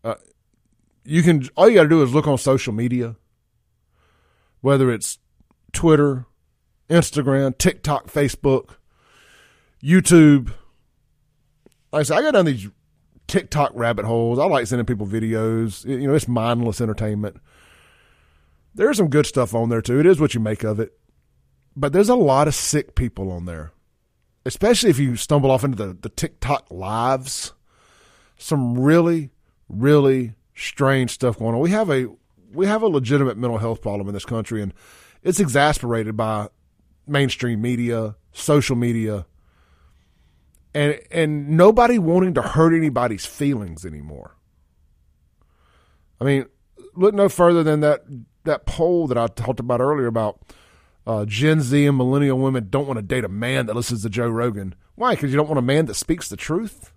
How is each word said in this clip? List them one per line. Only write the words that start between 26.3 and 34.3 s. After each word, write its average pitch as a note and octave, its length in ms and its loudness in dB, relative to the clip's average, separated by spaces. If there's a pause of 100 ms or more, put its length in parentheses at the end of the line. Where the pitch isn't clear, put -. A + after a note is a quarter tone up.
lives. A#2+ 840 -6 (840)
Some B2 420 -4
really, E3 520 2 (360)
really C3 680 2 (200)
strange C3+ 540 -2
stuff A#2+ 300 -4
going A2+ 160 -2
on. B2 60 -2
We E3+ 100 0
have G#3+ 180 0
a, C3 160 0 (480)
we F#3+ 140 0
have G#3+ 160 -2
a A3+ 40 2
legitimate C3+ 480 0
mental A#2 220 -4
health A2+ 240 -4
problem G2+ 280 -6
in G2+ 40 -8
this G2 120 -10
country, A2+ 360 -6